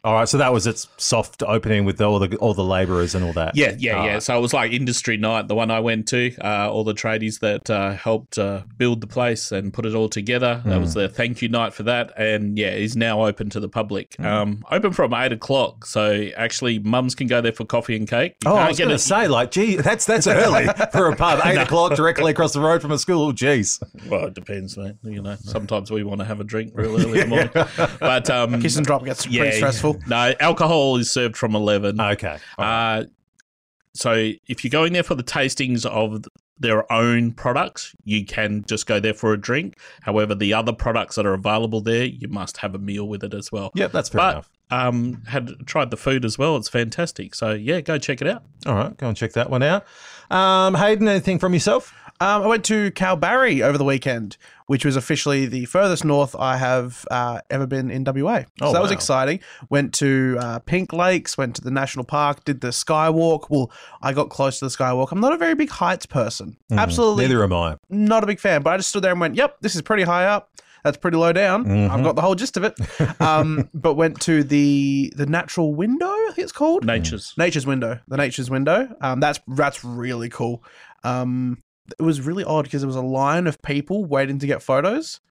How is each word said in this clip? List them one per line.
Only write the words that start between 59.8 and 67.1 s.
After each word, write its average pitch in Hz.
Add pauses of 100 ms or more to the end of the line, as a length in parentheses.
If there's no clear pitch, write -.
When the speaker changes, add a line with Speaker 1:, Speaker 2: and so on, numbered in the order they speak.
Speaker 3:
to, 131
uh, 117
Pink 180
Lakes, 175
went 123
to -
the 127
national 135
park, 147
did 135
the 127
Skywalk. 160
Well, 135 (300)
I 135
got 139
close 135
to 139
the 127
Skywalk. 127
I'm 185
not 262
a 339
very 330
big 302
heights -
person. 113 (140)
Speaker 1:
Mm, 117
Speaker 3:
Absolutely 208